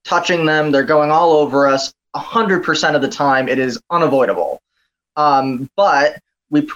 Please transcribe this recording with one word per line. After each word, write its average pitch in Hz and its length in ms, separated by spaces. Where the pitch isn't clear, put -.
touching 170 400
them, 151 260
they're 135 120
going 151 280
all 165 220
over 139 340
us. 135 260
A 143 60
hundred 196 440
percent 156 320
of 131 60
the 139 80
time, 135 400
it 131 100
is 127 180
unavoidable. 120 720
Um, 135 580
but 151 460
we 147 120
p-, 151 140